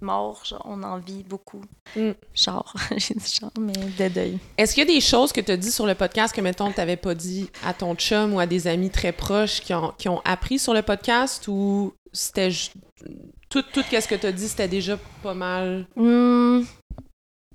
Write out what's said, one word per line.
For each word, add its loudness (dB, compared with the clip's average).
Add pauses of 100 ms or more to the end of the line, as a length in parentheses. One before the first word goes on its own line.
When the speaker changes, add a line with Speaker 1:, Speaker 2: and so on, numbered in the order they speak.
Speaker 1:
mort, -4
genre, -10
on -10
en -6
vit -12
beaucoup. -14 (340)
Speaker 2:
Mm. 0 (240)
Speaker 1:
Genre, 0
<laughs> -4
j'ai -2
dit -4
genre, -14
mais -2
de -2
deuil. -2 (200)
Speaker 2:
Est-ce 4
qu'il 4
y 4
a 6
des 6
choses 4
que -2
t'as 0
dit -2
sur 0
le 4
podcast 0
que, -2
mettons, 0
t'avais -2
pas -2
dit -6 (160)
à -2
ton -4
chum 2
ou 2
à 2
des 0
amis 2
très 0
proches 0
qui -4
ont, -2
qui -4
ont -2
appris 0
sur 2
le 4
podcast 0
ou 0 (180)
c'était 0
ju-, -4 (800)
tout, 2
tout 0
qu'est-ce 2
que 0
t'as 0
dit, -6
c'était -2
déjà -2 (260)
pas -6
mal? -4 (100)
Speaker 1:
Hmm. 6 (920)